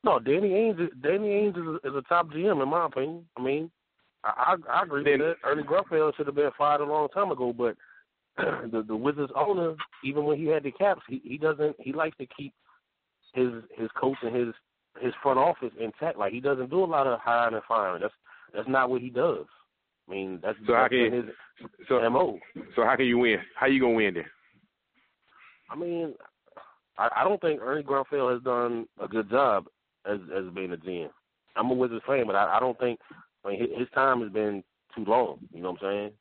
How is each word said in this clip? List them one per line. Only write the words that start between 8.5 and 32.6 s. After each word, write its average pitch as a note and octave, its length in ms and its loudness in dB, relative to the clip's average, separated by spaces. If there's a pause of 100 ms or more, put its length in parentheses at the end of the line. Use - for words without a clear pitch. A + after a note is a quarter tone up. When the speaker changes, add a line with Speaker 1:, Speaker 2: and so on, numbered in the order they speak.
Speaker 1:
the A2 80 -4
Wizards C#3 400 -2
owner, E3 400 0 (300)
even C#3+ 180 -2
when D3 140 2
he D#3+ 80 -4
had D#3 180 2
the C#3 80 -4
Caps, F#3+ 380 0
he, C3 160 -8
he C3 120 -10
doesn't, D3+ 420 0
he C3 120 -8
likes D#3 280 -2
to C3 60 -10
keep C#3 280 -14 (800)
his, B2+ 160 2 (260)
his A2+ 140 -6 (100)
coach C3+ 240 0
and A#2 100 -4
his, A#2+ 200 0 (480)
his B2 100 0 (100)
front C3 180 4
office C#3 380 0
intact. D3 400 -4
Like, G2+ 140 -2
he A#2+ 80 -6
doesn't C3 300 -2
do F#3 160 2
a - 0 -
lot D3+ 200 2
of A#2+ 140 0
hiring A#2 360 2
and G#2+ 120 -4
firing. G2 340 0
That's, G2+ 120 -4 (400)
that's A2 160 -6
not C3 200 2
what B2+ 120 0
he B2+ 80 -10
does. B2 360 0 (640)
I F2 40 -14
mean, F#2+ 300 -6
that's, G2+ 240 -4
Speaker 2:
So A#2+ 80 2
how A#2+ 100 6
Speaker 1:
that's B2 100 2
Speaker 2:
can A#2+ 180 4
Speaker 1:
been A#2+ 140 -2
his - 100 -14 (540)
Speaker 2:
so, C3 80 4
Speaker 1:
M A#2 180 2
O. C3+ 240 2 (380)
Speaker 2:
so A#2 60 4
how B2+ 120 4
can C3 120 2
you A#2+ 100 4
win? A2+ 220 4 (180)
How C3+ 100 2
you C3+ 140 4
gonna A#2+ 140 4
win G#2 180 2
then? E2 120 -6 (1400)
Speaker 1:
I B2 60 -14
mean, E3+ 380 -6 (840)
I, G#2+ 200 2
I B2 80 2
don't G3 160 0
think D3+ 200 0
Ernie C#3 220 -4
Grunfeld C#3 480 0
has B2 120 -2
done A#2+ 440 -2 (160)
a F#2+ 60 -8
good G#2+ 200 -2
job A#2 360 4 (420)
as, G2+ 120 -2 (160)
as F#2 180 -4
being F#2 180 -6
a E2+ 60 -6
G F2 260 -8
M. D2+ 60 -10 (460)
I'm A2+ 160 0
a - 20 4
Wizards B2 340 0
fan, C3 200 2
but G2 80 0
I, G2 220 4
I - 20 6
don't B2 200 0